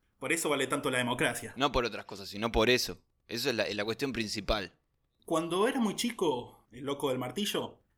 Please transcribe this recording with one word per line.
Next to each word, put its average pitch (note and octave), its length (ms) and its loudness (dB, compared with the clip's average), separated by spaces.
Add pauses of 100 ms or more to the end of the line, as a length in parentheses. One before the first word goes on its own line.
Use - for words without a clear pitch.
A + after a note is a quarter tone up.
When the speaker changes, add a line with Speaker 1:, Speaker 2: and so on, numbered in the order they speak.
(180)
Speaker 1:
Por C3+ 120 -4
eso E3 200 2
vale C3+ 160 4
tanto C3+ 240 0
la B2+ 80 2
democracia. B2 580 0
Speaker 2:
No C3+ 160 2
por A#2+ 140 2
otras G#2 180 -6
cosas, F#2+ 240 -12
sino G#2+ 240 -2
por A2+ 160 6
eso. A#2+ 300 4 (300)
Eso A#2+ 200 -4
es B2 80 0
la, G#2 60 2
es F#2 140 -2
la G#2 100 -2
cuestión B2 260 -2
principal. G#2+ 600 -4 (500)
Speaker 1:
Cuando E3+ 420 0
era C4+ 140 0
muy G#3 160 0
chico, D3+ 760 -4
el A#2+ 140 -14
loco C#3 240 -2
del C3 100 0
martillo, B2+ 640 -4 (180)